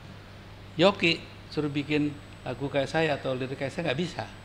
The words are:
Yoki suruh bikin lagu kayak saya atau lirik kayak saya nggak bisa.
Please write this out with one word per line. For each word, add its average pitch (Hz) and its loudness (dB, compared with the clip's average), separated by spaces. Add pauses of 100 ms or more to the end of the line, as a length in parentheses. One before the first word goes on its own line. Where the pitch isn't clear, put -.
(760)
Yoki - 6 (280)
suruh 151 0
bikin 147 2 (300)
lagu 131 -4
kayak 135 2
saya 156 2
atau 135 0
lirik 131 -2
kayak 135 -4
saya 170 -2
nggak 147 2
bisa. 156 -2 (200)